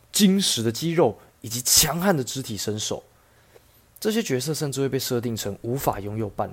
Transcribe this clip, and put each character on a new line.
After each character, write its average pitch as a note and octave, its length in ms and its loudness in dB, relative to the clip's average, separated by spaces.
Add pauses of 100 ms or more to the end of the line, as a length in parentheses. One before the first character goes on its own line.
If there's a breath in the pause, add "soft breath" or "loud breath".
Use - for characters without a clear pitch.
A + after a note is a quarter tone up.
(140)
精 G3 260 6
实 C#3+ 240 0
的 A#2 80 2
肌 D#3+ 220 -4
肉 D3+ 260 4 (220 loud breath)
以 A2 80 -12
及 A#2 120 -6
强 D3 380 4
悍 F#3+ 160 4
的 C3 80 0
肢 C3 180 -8
体 A#2+ 140 -8
身 G#2+ 240 -4
手。 - 240 -6 (960 soft breath)
这 G#3+ 140 -2
些 A3+ 100 0
角 B2+ 160 0
色 C#3+ 140 -2
甚 D3 180 -4
至 C3+ 80 -4
会 C#3 80 2
被 C3 100 -2
设 B2 220 -2
定 A#2 160 -2
成 G2+ 260 -6
无 A#2 140 -4
法 G#2 240 -2
拥 G2+ 180 -6
有 A2 120 -2
伴 G2 240 -4